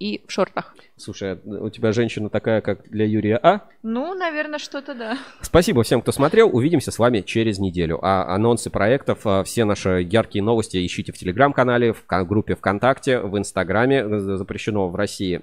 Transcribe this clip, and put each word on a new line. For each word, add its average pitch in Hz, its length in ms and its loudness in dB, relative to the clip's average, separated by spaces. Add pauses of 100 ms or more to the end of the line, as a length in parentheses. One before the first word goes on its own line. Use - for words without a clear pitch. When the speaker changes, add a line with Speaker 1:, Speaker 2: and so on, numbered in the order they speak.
Speaker 1:
и 208 260 -6
в - 60 -14
шортах. - 420 -4 (220)
Speaker 2:
Слушай, 98 380 -8
а 87 40 -10 (260)
у 107 60 -4
тебя 113 220 0
женщина 110 360 -2
такая, 110 320 0
как - 300 -6
для 107 160 0
Юрия 107 340 2
А? 190 280 2 (160)
Speaker 1:
Ну, 254 300 -4
наверное, 302 440 -4
что-то 285 380 -10
да. 233 200 -6 (260)
Speaker 2:
Спасибо 160 420 4
всем, 123 180 2
кто - 80 0
смотрел. 208 440 4
Увидимся 135 360 2
с - 80 -8
вами 117 220 4
через 110 400 0
неделю. 85 420 0
А 92 320 0
анонсы 113 340 2
проектов, 107 560 0
а, 98 200 2
все 117 200 0
наши 95 380 0
яркие 104 400 0
новости 107 420 0
ищите 90 280 -6
в - 100 -18
Telegram-канале, 120 680 2
в - 120 -12
кон-, 92 220 -2
группе 101 300 0
ВКонтакте, 120 640 0
в 101 180 -4
Инстаграме, 101 640 0
э, 107 180 -2
за-, 98 200 -2
запрещено 98 500 -4
в 87 80 -6
России. 95 460 -2